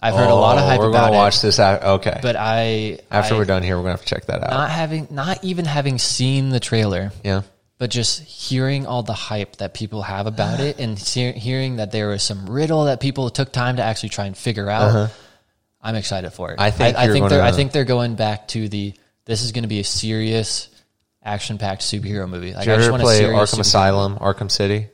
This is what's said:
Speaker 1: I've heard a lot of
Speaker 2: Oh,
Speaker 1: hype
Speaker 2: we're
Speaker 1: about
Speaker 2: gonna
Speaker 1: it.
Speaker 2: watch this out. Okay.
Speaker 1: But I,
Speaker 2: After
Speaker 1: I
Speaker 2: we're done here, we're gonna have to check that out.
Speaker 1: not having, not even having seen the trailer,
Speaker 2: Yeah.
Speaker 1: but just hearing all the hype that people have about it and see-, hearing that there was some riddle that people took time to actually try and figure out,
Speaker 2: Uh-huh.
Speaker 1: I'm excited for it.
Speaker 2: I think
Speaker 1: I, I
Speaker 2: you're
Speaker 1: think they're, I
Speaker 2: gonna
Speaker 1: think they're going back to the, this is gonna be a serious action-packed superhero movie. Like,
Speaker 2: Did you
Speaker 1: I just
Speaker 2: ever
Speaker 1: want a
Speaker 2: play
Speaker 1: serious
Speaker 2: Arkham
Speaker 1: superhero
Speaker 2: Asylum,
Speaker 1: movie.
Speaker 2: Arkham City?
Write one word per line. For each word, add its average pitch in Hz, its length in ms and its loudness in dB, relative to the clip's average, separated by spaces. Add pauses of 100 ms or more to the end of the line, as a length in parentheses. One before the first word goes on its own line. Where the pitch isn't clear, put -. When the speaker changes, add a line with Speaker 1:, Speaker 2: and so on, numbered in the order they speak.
Speaker 1:
I've 113 140 2
heard 120 160 6
a 117 40 8
lot 117 220 6
of 139 80 4
Speaker 2:
Oh, - 40 4
Speaker 1:
hype 131 120 4
Speaker 2:
we're 110 80 4
Speaker 1:
about 113 200 4
Speaker 2:
gonna 110 60 4
Speaker 1:
it. - 20 6
Speaker 2:
watch 101 260 6
this 104 180 4
out. 98 220 4
Okay. 98 400 2
Speaker 1:
But 120 140 0
I, 110 640 -2 (100)
Speaker 2:
After 104 240 2
Speaker 1:
I 110 40 4
Speaker 2:
we're 104 60 2
done 92 200 2
here, 92 120 0
we're 90 60 -2
gonna 90 120 -2
have 87 80 -6
to - 40 -20
check - 200 -4
that - 180 -2
out. - 60 -4
Speaker 1:
not 143 200 0
having, 160 400 -4
not 147 340 -6
even 180 220 -4
having 143 320 0
seen 135 500 0
the 127 120 0
trailer, 98 520 0 (100)
Speaker 2:
Yeah. 98 200 0 (340)
Speaker 1:
but 120 140 -6
just 120 320 -2
hearing 135 640 -4
all 123 160 -4
the 110 100 -6
hype 104 440 -6
that 98 180 -8
people 107 280 -8
have 98 240 -6
about 107 340 -2
it 143 200 -4
and 110 180 -6
see-, 123 340 -4
hearing 127 440 -4
that 104 160 -6
there 107 160 -2
was 98 140 -4
some 98 260 -6
riddle 151 380 0
that 131 140 0
people 135 280 -2
took 131 240 -4
time 123 240 -2
to 123 60 0
actually 110 260 -2
try 101 160 -6
and 95 120 -8
figure 104 340 -4
out, 107 180 2
Speaker 2:
Uh-huh. 107 180 4 (760)
Speaker 1:
I'm 110 120 -6
excited 95 380 -6
for 87 200 -10
it. 82 60 -12
Speaker 2:
I 101 120 2
think 120 260 2
Speaker 1:
I, 123 60 2
I - 20 6
Speaker 2:
you're 113 80 4
Speaker 1:
think 101 160 4
they're, 139 140 4
I 120 60 4
Speaker 2:
gonna 120 80 2
Speaker 1:
think 139 160 0
they're 143 120 2
going 120 300 0
back 107 340 -4
to 110 220 -4
the, 101 240 -6 (320)
this 113 160 -4
is 117 100 -6
gonna 117 160 -4
be 107 120 -2
a 98 40 -4
serious 110 840 -2 (540)
action-packed 101 600 -6
superhero 101 460 -4
movie. 90 260 -10
Like, 95 100 -8
Speaker 2:
Did 113 60 2
you - 20 4
Speaker 1:
I 107 40 6
just 113 80 6
Speaker 2:
ever 117 80 4
Speaker 1:
want 123 100 0
a - 20 4
Speaker 2:
play 113 140 6
Speaker 1:
serious 107 200 4
Speaker 2:
Arkham 104 180 2
Speaker 1:
superhero 107 40 0
Speaker 2:
Asylum, 98 520 4
Speaker 1:
movie. 98 120 -8
Speaker 2:
Arkham 98 260 -2
City? 104 440 0